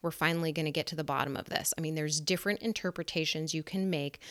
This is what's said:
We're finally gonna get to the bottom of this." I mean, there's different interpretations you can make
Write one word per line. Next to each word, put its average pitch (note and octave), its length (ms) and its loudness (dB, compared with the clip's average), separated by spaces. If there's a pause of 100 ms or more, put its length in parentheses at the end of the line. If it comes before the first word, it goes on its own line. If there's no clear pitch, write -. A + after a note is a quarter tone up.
We're E3+ 80 2
finally D#3+ 420 2
gonna D#3 180 2
get D#3 180 0
to E3 80 -4
the D3+ 80 -2
bottom C#3 320 2
of - 100 -6
this." - 320 0
I - 20 -4
mean, D#3+ 140 0
there's D3+ 260 0
different F3+ 420 0
interpretations E3 920 -2
you D#3 80 0
can F#3+ 260 0
make C#3+ 320 0 (100)